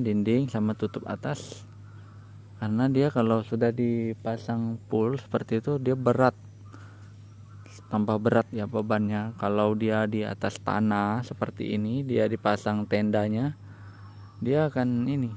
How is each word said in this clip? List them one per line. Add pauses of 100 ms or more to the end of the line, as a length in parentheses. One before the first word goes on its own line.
dinding
sama
tutup
atas. (960)
Karena
dia
kalau
sudah
dipasang
full
seperti
itu,
dia
berat, (1600)
tambah
berat
ya
bebannya.
Kalau
dia
di
atas
tanah
seperti
ini,
dia
dipasang
tendanya, (880)
dia
akan
ini,